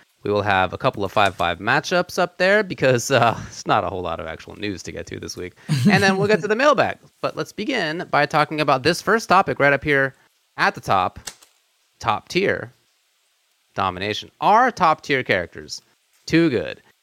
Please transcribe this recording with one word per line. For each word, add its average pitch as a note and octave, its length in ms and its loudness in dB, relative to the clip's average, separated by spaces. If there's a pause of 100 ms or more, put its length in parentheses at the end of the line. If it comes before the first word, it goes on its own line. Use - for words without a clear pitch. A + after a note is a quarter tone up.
(240)
We G#2 80 -2
will G#2 100 2
have F#2+ 320 2
a - 40 -10
couple A2 280 -2
of F#2 80 -8
five G2 220 4
five E2+ 240 -2
matchups D#3 600 -2
up F3 180 -2
there G3 240 2
because, C3 480 0
uh, A#2+ 380 4
it's - 180 -16
not A2+ 200 2
a - 20 -4
whole F#2 140 -6
lot E2 180 -4
of E2 80 -10
actual E2+ 300 -14
news F#2+ 260 -8
to E2+ 80 -12
get E2 140 -12
to G2+ 120 -12
this F#2+ 200 -12
week. F2+ 160 -12 (360)
And G3 140 4
then F#3+ 140 2
we'll G3+ 100 0
get G#3+ 140 2
to G#3 80 -6
the G#3+ 80 0
mailbag. A3+ 400 2 (240)
But - 160 -6
let's D#3 160 -8
begin F#3 580 -4
by D3 140 2
talking D3+ 340 0
about C#3 240 2
this E3+ 180 0
first A3 280 0
topic F3+ 320 2
right C#3+ 100 6
up C#3 140 0
here C3+ 280 2 (440)
at F#3 180 0
the - 60 -14
top, G2 380 0 (800)
top A2 280 -4
tier B2+ 460 -4 (1040)
domination. F#2+ 540 -4 (120)
Are A3 300 4
top D#3+ 320 0
tier C3+ 200 -2
characters E2+ 580 -4 (440)
too E3 240 2
good? E2 320 -4 (220)